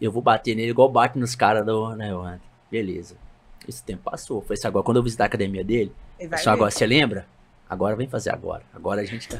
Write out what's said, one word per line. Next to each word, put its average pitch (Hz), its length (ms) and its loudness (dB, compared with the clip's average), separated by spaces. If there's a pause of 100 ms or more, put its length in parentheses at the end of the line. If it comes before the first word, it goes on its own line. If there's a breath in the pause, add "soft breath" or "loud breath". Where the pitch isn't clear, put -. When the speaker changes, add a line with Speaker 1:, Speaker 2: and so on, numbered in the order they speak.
Speaker 1:
eu 110 100 -2
vou 117 120 -4
bater 110 320 4
nele 117 160 -2
igual 127 180 6
bate 123 300 4
nos 120 160 -2
caras 107 300 4
do, 110 300 -2
né, 107 200 -6
o 90 60 -6
Hunter." 90 180 -10 (320)
Beleza. 92 440 -6 (520)
Esse - 160 -14
tempo - 260 -10
passou. 117 320 -6
Foi 104 140 -4
assim, - 120 -4
agora 98 160 2
quando 120 140 4
eu 120 60 4
visitar 110 220 0
a - 20 2
academia 98 360 -2
dele, 107 280 0 (280)
Speaker 2:
Ele 175 100 -12
vai 160 100 -4
Speaker 1:
só 113 120 4
Speaker 2:
ver. 107 40 6
Speaker 1:
agora, 104 160 4
"Você - 160 0
lembra? 120 400 2 (420)
Agora 95 260 -2
vem 127 120 -4
fazer 123 240 -4
agora. 85 300 -6 (120)
Agora 98 280 -4
a 101 40 -4
gente 113 220 -10
tá 117 120 -10